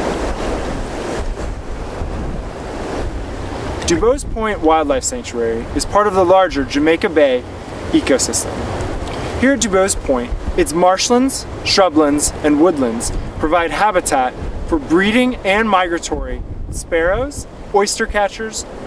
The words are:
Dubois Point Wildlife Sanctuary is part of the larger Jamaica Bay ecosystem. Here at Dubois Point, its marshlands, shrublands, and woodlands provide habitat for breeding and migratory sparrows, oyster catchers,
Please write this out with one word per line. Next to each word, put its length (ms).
Dubois 380
Point 280
Wildlife 420
Sanctuary 560
is 100
part 220
of 80
the 100
larger 380
Jamaica 460
Bay 340
ecosystem. 600
Here 120
at 80
Dubois 320
Point, 380
its 160
marshlands, 720
shrublands, 680
and 160
woodlands 520
provide 320
habitat 640
for 140
breeding 560
and 340
migratory 720
sparrows, 760
oyster 320
catchers, 600